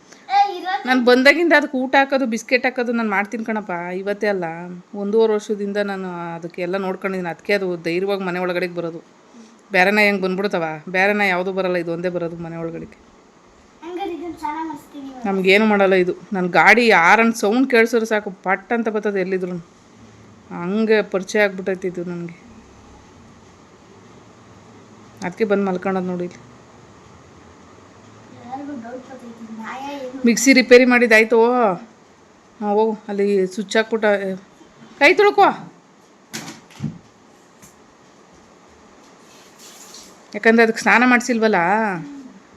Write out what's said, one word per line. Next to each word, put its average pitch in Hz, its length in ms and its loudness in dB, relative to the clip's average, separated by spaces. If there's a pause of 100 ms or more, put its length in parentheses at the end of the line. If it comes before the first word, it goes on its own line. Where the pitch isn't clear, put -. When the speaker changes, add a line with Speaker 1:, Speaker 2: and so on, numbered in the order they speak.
(300)
Speaker 1:
ಏ, 403 220 2
ಇರೋದು 370 360 -6
Speaker 2:
ನಾನ್ 254 180 2
ಬಂದಾಗಿಂದ 277 480 6
ಅದಕ್ಕೆ 294 240 2
ಊಟ 262 180 -2
ಹಾಕೋದು, 277 300 2
ಬಿಸ್ಕೆಟ್ 233 400 -2
ಹಾಕೋದು 247 260 -2
ನಾನ್ 233 180 -2
ಮಾಡ್ತೀನಿ 202 360 -4
ಕಣಪ್ಪ. 214 260 -6 (220)
ಇವತ್ತೇ 202 340 -4
ಅಲ್ಲ, 190 180 -2 (500)
ಒಂದೂವರೆ 214 380 2
ವರ್ಷದಿಂದ 202 500 -4
ನಾನು 190 240 -6 (280)
ಅದಕ್ಕೆ 170 260 -12
ಎಲ್ಲ 180 160 -4
ನೋಡ್ಕೊಂಡಿದ್ದೀನಿ. 190 520 -4
ಅದಕ್ಕೆ 165 240 -4
ಅದು 180 300 -2
ಧೈರ್ಯವಾಗಿ 190 400 -2
ಮನೆ 180 160 -4
ಒಳಗಡೆಗೆ 180 360 -4
ಬರೋದು. 170 260 -8 (680)
ಬೇರೆ 185 200 4
ನಾಯಿ 208 160 4
ಹೆಂಗ್ 202 140 0
ಬಂದ್ಬಿಡ್ತಾವ? 190 440 -2 (240)
ಬೇರೆ 190 240 2
ನಾಯಿ 202 160 0
ಯಾವ್ದು 185 240 -2
ಬರಲ್ಲ, 185 240 -2
ಇದು 170 160 -4
ಒಂದೇ 175 160 -4
ಬರೋದು 170 260 -6
ಮನೆ 165 200 -12
ಒಳಗಡೆಗೆ. 165 420 -12 (840)
Speaker 1:
ಹಂಗಾರೆ 339 280 -10
ಇದನ್ನ 330 300 -10
ಸ್ನಾನ 302 240 -8
ಮಾಡಿಸ್ತೀನಿ 285 440 -14
ಇವಾಗ. 262 180 -16
Speaker 2:
ನಮ್ಗೇನು 196 400 4
ಮಾಡಲ್ಲ 202 280 4
ಇದು. 180 200 2 (200)
ನನ್ 180 160 -2
ಗಾಡಿ 208 400 6 (100)
ಆರನ್ 214 340 4
ಸೌಂಡ್ 240 360 0
ಕೇಳ್ಸಿದ್ರೆ 226 360 2
ಸಾಕು, 214 260 -4 (120)
ಪಟ್ 190 300 -2
ಅಂತ 233 160 -2
ಬರ್ತದೆ 208 320 -2
ಎಲ್ಲಿದ್ರು. 180 360 -4 (960)
ಹಂಗೆ 208 500 0
ಪರಿಚಯ 202 380 -4
ಆಗ್ಬಿಟ್ಟೈತೆ 190 480 -2
ಇದು 175 160 -8
ನನ್ಗೆ. 175 320 -10 (2750)
ಅದಕ್ಕೆ 185 240 -4
ಬಂದ್ 202 200 0
ಮಲ್ಕೊಳ್ಳೋದು 185 420 -4
ನೋಡಿ 175 160 -6
ಇಲ್ಲಿ. 180 160 -12 (2000)
Speaker 1:
ಎಲ್ಲರಿಗೂ 269 360 -14
ಡೌಟ್ 247 300 -12
ಬರ್ತೈತಿ, 233 500 -18
ನಾಯ 220 280 -12 (120)
ಏನು? 262 320 -12
Speaker 2:
ಮಿಕ್ಸಿ 233 280 4
ರಿಪೇರಿ 247 320 6
ಮಾಡಿದ್ದಾಯ್ತು. 226 540 4 (1200)
ಹಾ, 208 100 -4
ಹೋಗು, 214 280 2 (100)
ಅಲ್ಲಿ 202 400 0
ಸ್ವಿಚ್ 196 300 -4
ಹಾಕ್ಬಿಟ್ಟು, 220 340 0 (840)
ಕೈ 302 160 6
ತೊಳ್ಕೊ. 403 340 4 (4000)
ಯಾಕಂದ್ರೆ 226 300 4
ಅದಕ್ಕೆ 226 180 0
ಸ್ನಾನ 220 240 4
ಮಾಡ್ಸಿಲ್ವಲ್ಲ. 226 540 2 (960)